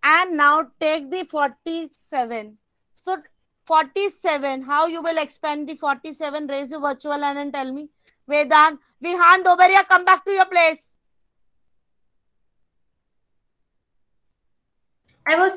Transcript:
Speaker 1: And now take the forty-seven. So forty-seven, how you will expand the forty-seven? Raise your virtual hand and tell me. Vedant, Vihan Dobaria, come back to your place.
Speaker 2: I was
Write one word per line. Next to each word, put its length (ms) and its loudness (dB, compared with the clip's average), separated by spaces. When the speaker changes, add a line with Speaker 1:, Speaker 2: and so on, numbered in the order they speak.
Speaker 1:
And 360 0
now 320 2
take 300 -4
the 140 -8
forty-seven. 1300 -8
So 260 -8
forty-seven, 960 -2
how 240 0
you 160 -6
will 160 -2
expand 500 -8
the 60 -10
forty-seven? 720 -6
Raise 240 -8
your 100 -12
virtual 400 -6
hand 180 -4
and 140 -10
tell 200 -8
me. 180 -14
Vedant, 480 2
Vihan 380 4
Dobaria, 440 6
come 200 4
back 180 4
to 60 -6
your 160 2
place. 500 0
Speaker 2:
I 100 2
was 200 2